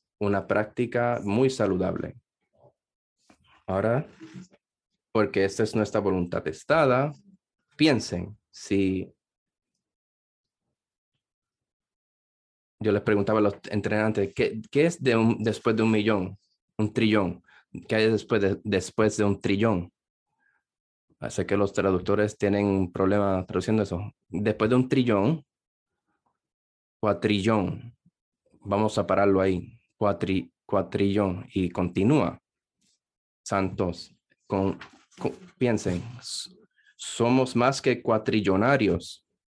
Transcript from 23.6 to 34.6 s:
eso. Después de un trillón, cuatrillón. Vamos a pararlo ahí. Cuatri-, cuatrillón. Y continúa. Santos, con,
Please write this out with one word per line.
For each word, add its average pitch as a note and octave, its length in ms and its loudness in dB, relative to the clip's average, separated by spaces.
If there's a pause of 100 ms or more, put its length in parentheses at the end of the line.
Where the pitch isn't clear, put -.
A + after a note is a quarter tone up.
eso. G2 320 -6 (140)
Después G#2+ 420 -2
de B2 60 2
un B2+ 120 2
trillón, B2+ 560 2 (1600)
cuatrillón. G#2 960 0 (600)
Vamos G#2 400 -2
a F2+ 80 -2
pararlo G2 340 4
ahí. F#2 400 -2 (160)
Cuatri-, F#2+ 540 -2 (160)
cuatrillón. G2 840 0
Y F2+ 200 -2
continúa. F#2+ 680 0 (1040)
Santos, F#2+ 720 -4 (320)
con, G2 320 -2 (400)